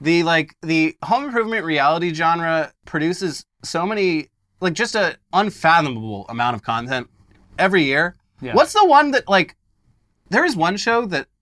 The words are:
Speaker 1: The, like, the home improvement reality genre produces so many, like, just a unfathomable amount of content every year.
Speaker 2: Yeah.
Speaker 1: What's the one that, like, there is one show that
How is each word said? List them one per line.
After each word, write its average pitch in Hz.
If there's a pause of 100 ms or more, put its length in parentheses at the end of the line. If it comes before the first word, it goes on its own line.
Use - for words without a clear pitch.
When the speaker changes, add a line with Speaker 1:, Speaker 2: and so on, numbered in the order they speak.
Speaker 1:
The, 170
like, 160
the 160
home 247
improvement 226
reality 160
genre 165 (120)
produces 165 (160)
so 170
many, 190 (320)
like, 180
just 226
a 185 (160)
unfathomable 151
amount 120
of 101
content 123 (500)
every 185
year. 151 (240)
Speaker 2:
Yeah. 127
Speaker 1:
What's 285
the 415
one 294
that, -
like, 190 (720)
there 254
is 285
one 170
show 233
that 160 (140)